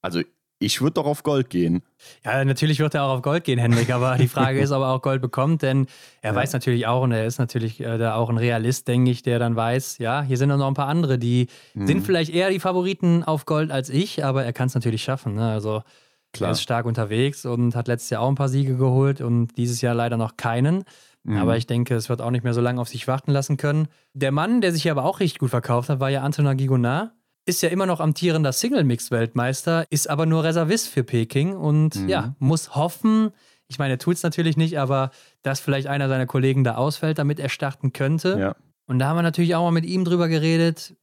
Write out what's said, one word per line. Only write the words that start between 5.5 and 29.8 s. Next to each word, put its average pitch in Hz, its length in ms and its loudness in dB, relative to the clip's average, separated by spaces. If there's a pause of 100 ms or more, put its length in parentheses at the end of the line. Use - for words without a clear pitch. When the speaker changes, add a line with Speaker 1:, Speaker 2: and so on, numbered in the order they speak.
Speaker 2:
denn 135 240 2 (340)
er 107 120 -4
Speaker 1:
Ja. 104 40 0
Speaker 2:
weiß 131 160 0
natürlich 120 340 0
auch, 123 160 2
und 123 100 2
er 110 140 0
ist 117 120 -4
natürlich, 113 420 -2
äh, 117 180 -4
da 113 180 0
auch 117 120 0
ein 117 100 0
Realist, 117 480 0
denke 127 240 4
ich, 120 120 -2
der 120 160 0
dann 117 180 0
weiß, 120 420 -2
ja, 123 240 -2
hier 131 140 -2
sind 139 140 2
noch 139 180 2
ein 135 60 0
paar 139 140 -2
andere, 147 300 0
die 120 300 2 (260)
Speaker 1:
Mhm. 98 120 -4
Speaker 2:
sind 147 200 2
vielleicht 170 260 0
eher 180 180 2
die 190 100 -2
Favoriten 180 640 0
auf 156 220 -2
Gold 156 240 0
als 135 180 -2
ich, 147 360 -2
aber 135 200 0
er 117 80 -4
kann's 127 220 -2
natürlich 117 280 0
schaffen, 131 320 -4
ne? 113 160 0
Also 107 320 -4 (500)
Speaker 1:
Klar. 92 180 -4
Speaker 2:
er - 20 0
ist 80 100 -2
stark 117 240 -2
unterwegs 113 580 -2
und 120 320 0
hat 123 120 -4
letztes 120 220 -4
Jahr 113 120 -2
auch 127 60 2
ein 139 60 2
paar 139 140 0
Siege 135 280 0
geholt 135 440 2
und 117 360 0
dieses 120 260 -2
Jahr 120 120 2
leider 117 220 0
noch 113 200 -4
keinen. 139 480 0 (380)
Speaker 1:
Mhm. 104 160 -2
Speaker 2:
Aber 113 180 2
ich 117 100 -2
denke, 120 280 0
es 113 140 -4
wird 120 120 -2
auch 120 120 -4
nicht 120 120 -2
mehr 120 100 0
so 120 60 0
lange 123 200 0
auf 113 80 -4
sich - 200 -10
warten 135 220 -2
lassen 139 260 0
können. 151 300 0 (280)
Der 139 180 0
Mann, 196 280 2
der 185 120 2
sich 156 100 -2
hier 160 100 0
aber 135 120 0
auch 190 160 -2
richtig 175 180 0
gut 131 120 0
verkauft 123 380 0
hat, 139 120 0
war 135 100 0
ja 135 120 0
Antonin 143 340 2
Gigonard. 131 560 0 (340)
Ist 180 160 -2
ja 170 60 2
immer 185 180 0
noch 170 140 0
amtierender 156 520 2
Single-Mixed-Weltmeister, 135 1400 0